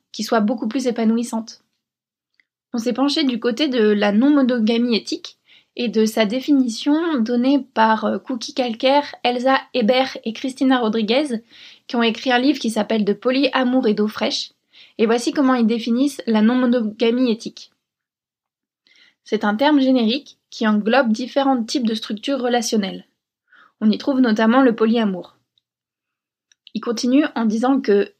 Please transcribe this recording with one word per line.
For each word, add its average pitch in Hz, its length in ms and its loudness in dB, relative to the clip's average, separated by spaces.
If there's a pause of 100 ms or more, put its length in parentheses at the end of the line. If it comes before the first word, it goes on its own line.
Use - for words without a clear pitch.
(120)
qui - 100 -10
soient 294 180 0
beaucoup 220 280 -2
plus 262 180 -4
épanouissantes ? 226 760 -4 (1080)
On 240 40 -6
s'est 233 140 -2
penché 285 320 0
du 240 160 -2
côté 240 280 -2
de 254 120 0
la 208 320 2
non-monogamie 240 840 2
éthique - 440 -6 (380)
et 240 120 -4
de 214 160 2
sa 220 220 0
définition 269 920 0
donnée 247 520 0
par, 220 320 0
euh, 214 140 -2
Cookie - 340 -10
Calcaire, 262 680 0
Elsa 247 360 2 (140)
Hébert 254 520 2
et 226 100 -6
Christina 262 440 0
Rodriguez, 226 640 -2 (440)
qui - 100 -6
ont 233 60 2
écrit 226 280 -2
un 247 80 2
livre 269 220 0
qui 226 100 -4
s'appelle 214 340 -2
De 202 100 0
polyamour 254 720 0
et 208 60 2
d'eau 208 140 0
fraîche. - 440 -6 (460)
Et 226 80 2
voici 240 260 0
comment 262 220 2
ils 233 120 2
définissent 240 600 -2
la 214 160 2
non-monogamie 240 880 0
éthique. - 420 -8 (1500)
C'est 214 180 -4
un 214 140 0
terme 285 240 4
générique 254 560 0 (140)
qui - 180 -2
englobe 220 440 2
différents 254 520 -2
types 240 220 -4
de 220 80 -2
structures 233 460 -6
relationnelles. 220 680 -2 (760)
On 214 100 2
y 202 80 2
trouve 262 220 0
notamment 226 420 4
le 240 120 4
polyamour. 220 640 -2 (1400)
Il 214 60 -6
continue 247 440 0 (100)
en 233 100 -2
disant 233 360 0
que 202 400 0